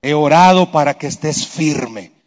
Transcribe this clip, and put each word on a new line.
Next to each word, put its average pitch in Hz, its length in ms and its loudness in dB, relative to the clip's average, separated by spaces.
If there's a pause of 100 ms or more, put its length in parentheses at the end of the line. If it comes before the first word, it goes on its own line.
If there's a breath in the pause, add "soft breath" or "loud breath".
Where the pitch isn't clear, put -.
He 139 120 -4
orado 175 580 4
para 143 240 0
que - 120 -10
estés 139 380 -6
firme. 120 640 -6 (160)